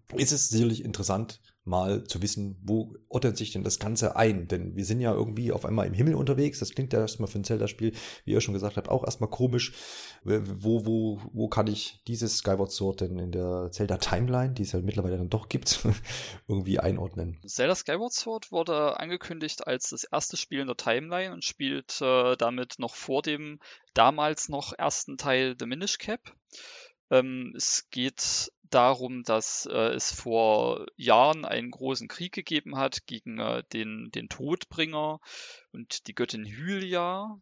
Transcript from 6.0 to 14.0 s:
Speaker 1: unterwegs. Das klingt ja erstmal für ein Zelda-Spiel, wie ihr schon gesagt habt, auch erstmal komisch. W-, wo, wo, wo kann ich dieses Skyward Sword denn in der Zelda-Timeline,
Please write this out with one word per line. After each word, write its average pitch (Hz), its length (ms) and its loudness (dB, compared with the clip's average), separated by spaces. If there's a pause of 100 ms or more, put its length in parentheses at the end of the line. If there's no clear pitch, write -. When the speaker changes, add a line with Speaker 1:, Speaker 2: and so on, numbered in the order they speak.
Speaker 1:
unterwegs. 135 420 2
Das - 140 -4
klingt 131 200 -4
ja 110 100 4
erstmal 107 280 -2
für - 80 -4
ein 101 60 -2
Zelda-Spiel, 110 500 0 (320)
wie 98 60 0
ihr 107 100 6
schon 101 140 0
gesagt 101 220 -2
habt, - 120 -4
auch 127 140 2
erstmal 113 260 -2
komisch. 120 420 2 (520)
W-, 104 200 2
wo, 104 440 0
wo, 110 340 0 (100)
wo 110 180 -2
kann 107 180 2
ich - 400 -4
dieses 117 320 -2
Skyward 98 320 2
Sword 98 300 0
denn 90 180 -2
in 90 120 -4
der 90 380 -2
Zelda-Timeline, 123 840 0